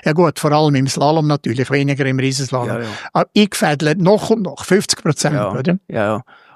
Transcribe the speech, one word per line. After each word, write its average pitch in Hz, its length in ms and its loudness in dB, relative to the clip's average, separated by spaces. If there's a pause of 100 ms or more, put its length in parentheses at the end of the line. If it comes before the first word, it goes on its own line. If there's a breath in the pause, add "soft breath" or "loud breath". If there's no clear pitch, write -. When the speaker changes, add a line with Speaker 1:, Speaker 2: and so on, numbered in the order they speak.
Speaker 1:
Ja 156 80 0
gut, 156 260 2
vor 147 140 0
allem 151 240 4
im 135 120 2
Slalom 151 380 2
natürlich, 131 440 -2
weniger 139 360 0
im 131 120 -2
Riesenslalom. 131 500 -2
Speaker 2:
Ja, 113 120 -4
ja. 117 60 -8 (260 loud breath)
Speaker 1:
Aber - 240 0
eingefädelt 165 640 0
noch 190 300 2
und 226 120 0
noch, 160 220 -10
fünfzig - 380 0
Prozent, 151 340 0
Speaker 2:
Ja. 101 160 -2
Speaker 1:
oder? 175 260 -2 (100)
Speaker 2:
Ja, 107 160 -2 (120)
ja. 101 60 -6 (340 soft breath)